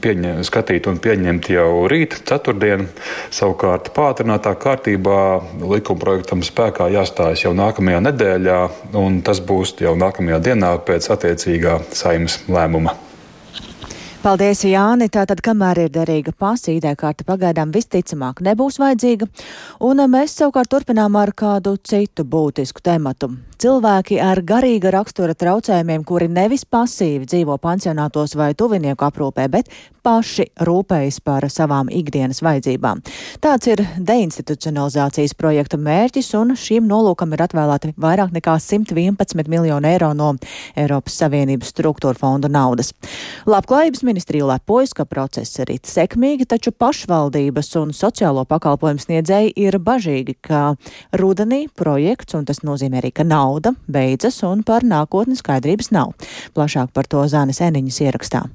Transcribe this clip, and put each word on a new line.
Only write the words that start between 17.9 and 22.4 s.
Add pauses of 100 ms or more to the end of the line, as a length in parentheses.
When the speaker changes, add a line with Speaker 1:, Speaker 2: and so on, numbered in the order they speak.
Speaker 2:
nebūs
vajadzīga. (560)
Un,
eh,
mēs
savukārt
turpinām
ar
kādu
citu
būtisku